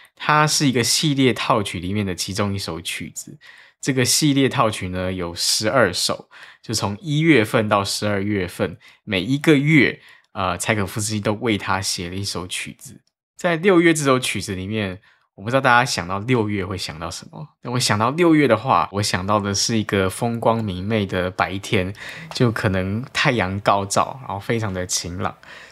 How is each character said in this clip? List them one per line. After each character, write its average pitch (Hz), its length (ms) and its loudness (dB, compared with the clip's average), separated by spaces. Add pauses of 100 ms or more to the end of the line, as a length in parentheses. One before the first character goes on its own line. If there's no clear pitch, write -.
(160)
它 151 300 2
是 151 220 2
一 127 60 2
个 120 100 2
系 147 300 0
列 131 200 4
套 107 300 0
曲 98 160 -6
里 90 140 -4
面 104 120 -2
的 92 80 -4
其 92 200 -6
中 101 200 -2
一 98 40 -4
首 85 240 -8
曲 - 280 -8
子。 - 300 -16 (400)
这 143 140 -2
个 127 100 2
系 139 300 2
列 135 160 4
套 120 200 2
曲 98 200 -6
呢， 92 240 -4
有 87 200 -6
十 - 360 -2
二 110 240 4
首， - 340 -4 (340)
就 - 120 -8
从 104 260 -4
一 151 200 -2
月 147 260 6
份 107 240 0
到 104 160 4
十 - 220 -4
二 101 120 0
月 101 260 -2
份， 90 320 -6 (280)
每 95 160 -2
一 127 160 0
个 151 180 4
月， 143 460 4 (320)
呃， 90 240 -2
柴 110 180 0
可 104 100 0
夫 90 140 -6
斯 107 140 -4
基 107 80 -2
都 107 120 0
为 110 240 -2
他 95 220 -2
写 92 300 -6
了 92 60 -10
一 98 80 -6
首 90 220 -6
曲 - 320 -10
子。 - 220 -20 (380)
在 170 240 -2
《六 185 180 6
月》 170 160 6
这 151 80 -4
首 131 160 4
曲 104 220 -4
子 98 140 -6
里 92 120 -6
面， 98 320 -4 (360)
我 95 80 -18
不 107 80 -6
知 131 40 2
道 135 60 4
大 131 80 4
家 120 160 6
想 87 220 -4
到 95 100 -4
六 110 320 0
月 98 160 -4
会 - 100 -6
想 76 240 -8
到 82 100 -8
什 - 220 -14
么。 - 160 -14 (140)
那 123 80 -12
我 123 100 -2
想 104 200 2
到 113 100 4
六 165 240 4
月 147 140 6
的 113 100 6
话， 107 360 2
我 101 80 0
想 95 240 -2
到 107 140 2
的 101 140 -2
是 113 240 0
一 104 60 0
个 95 260 2
风 117 300 -4
光 113 220 2
明 92 240 -4
媚 107 200 0
的 90 240 -2
白 92 300 -2
天， 98 340 -2 (400)
就 120 180 2
可 107 180 -2
能 95 440 -2
太 143 200 0
阳 98 260 0
高 101 260 2
照， 104 360 -2
然 - 80 -16
后 95 100 -6
非 117 200 -2
常 104 140 -4
的 90 140 -4
晴 87 340 -6
朗。 - 160 -6 (340)